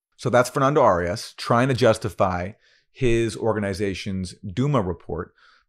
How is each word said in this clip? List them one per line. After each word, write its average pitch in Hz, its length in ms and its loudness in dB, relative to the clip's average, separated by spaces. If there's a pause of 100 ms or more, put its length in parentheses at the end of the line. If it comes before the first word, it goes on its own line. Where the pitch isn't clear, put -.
(160)
So - 120 -6
that's 120 220 4
Fernando 143 320 2
Arias 92 560 2
trying 123 300 2
to 135 60 0
justify 101 760 0 (400)
his 117 460 0
organization's 98 960 -4
Duma 120 480 -2
report 85 520 -8 (340)